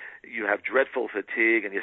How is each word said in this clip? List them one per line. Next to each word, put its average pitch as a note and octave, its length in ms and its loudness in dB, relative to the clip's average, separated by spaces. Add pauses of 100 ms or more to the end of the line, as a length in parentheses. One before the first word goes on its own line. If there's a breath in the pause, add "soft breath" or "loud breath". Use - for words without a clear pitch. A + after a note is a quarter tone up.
(240 loud breath)
you A2+ 220 -6
have G2+ 180 0
dreadful B2+ 480 0
fatigue, A2+ 540 2
and G2 80 -6
you F#2+ 100 -2